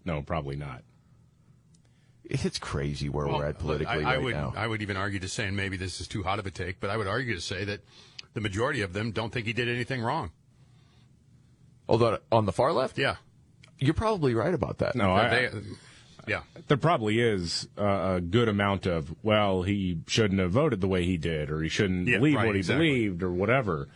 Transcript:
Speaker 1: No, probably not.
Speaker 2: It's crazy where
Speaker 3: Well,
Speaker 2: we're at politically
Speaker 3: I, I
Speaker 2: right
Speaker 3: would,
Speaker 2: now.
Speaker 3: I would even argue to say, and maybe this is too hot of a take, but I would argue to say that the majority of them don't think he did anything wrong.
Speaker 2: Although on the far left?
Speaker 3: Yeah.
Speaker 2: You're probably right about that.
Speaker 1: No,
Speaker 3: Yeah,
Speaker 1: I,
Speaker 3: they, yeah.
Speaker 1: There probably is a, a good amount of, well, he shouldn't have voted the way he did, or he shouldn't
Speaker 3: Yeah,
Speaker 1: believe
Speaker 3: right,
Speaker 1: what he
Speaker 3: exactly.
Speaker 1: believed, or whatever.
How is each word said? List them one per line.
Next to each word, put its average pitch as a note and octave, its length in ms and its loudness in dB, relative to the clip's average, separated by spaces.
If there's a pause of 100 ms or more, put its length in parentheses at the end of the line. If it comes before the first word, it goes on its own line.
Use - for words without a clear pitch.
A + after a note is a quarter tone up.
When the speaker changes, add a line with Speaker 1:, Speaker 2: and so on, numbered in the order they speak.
Speaker 1:
No, D#2 180 -2
probably C#2+ 340 -4
not. C#2 260 -10 (1400)
Speaker 2:
It's - 340 -4
crazy C#2+ 500 -4
where D2 180 -2
Speaker 3:
Well, C#2+ 120 0
Speaker 2:
we're D2 80 -2
at D2+ 120 -4
politically D#2 460 -2
Speaker 3:
I, B2+ 80 0
I C3 40 0
Speaker 2:
right B2+ 80 -2
Speaker 3:
would, A#2+ 100 -2
Speaker 2:
now. C#2+ 220 -4
Speaker 3:
I G#2+ 100 -2
would A2 160 -4
even G2+ 140 -4
argue G2 240 -4
to F2+ 80 -8
say, A2 180 -4
and G2 100 -4
maybe G2 200 -4
this F#2 240 -6
is F2 80 -10
too G#2 160 -6
hot F#2+ 160 -2
of F#2+ 60 -8
a F#2+ 40 -8
take, F2+ 300 -8
but G2+ 100 -4
I G#2 60 -2
would G#2+ 120 -2
argue A#2 260 -4
to F2 60 -8
say F#2+ 240 -6
that G2+ 160 -6 (540)
the A#2 60 -6
majority A2 420 -2
of F#2 100 -4
them G#2+ 200 -4
don't A2 200 -4
think A#2+ 140 -6
he A#2 60 -4
did A#2+ 160 -2
anything A#2+ 340 -4
wrong. C3 280 -2 (1600)
Speaker 2:
Although A2+ 300 2 (120)
on A2 160 4
the F#2 60 0
far C3 200 2
left? B2+ 260 -2
Speaker 3:
Yeah. C3 180 0 (600)
Speaker 2:
You're C#3+ 160 2
probably F#3+ 400 2
right B2+ 200 2
about - 240 -4
that. - 160 0
Speaker 1:
No, G2 200 4
Speaker 3:
Yeah, G2+ 80 6
Speaker 1:
I, A#2+ 60 4
Speaker 3:
they, A#2+ 220 2 (760)
yeah. G2+ 120 -2 (280)
Speaker 1:
There D3 80 6
probably A#2 440 2
is G2 560 0
a, G2 400 2
a F2+ 40 2
good G#2+ 280 4
amount G2+ 380 2
of, D#2+ 260 0 (120)
well, G#2 380 4
he F#2+ 440 0
shouldn't G2+ 340 4
have F2+ 120 2
voted B2+ 280 2
the F#2+ 80 0
way F#2 160 2
he F#2 120 2
did, D2+ 340 -2
or D#2 120 0
he D#2+ 60 0
shouldn't F#2 380 2
Speaker 3:
Yeah, A2+ 120 4
Speaker 1:
believe C#3+ 180 4
Speaker 3:
right, G#2+ 100 2
Speaker 1:
what G#2+ 80 2
he G2 60 4
Speaker 3:
exactly. B2 280 2
Speaker 1:
believed, G#2 360 0
or F2+ 80 0
whatever. F#2+ 640 0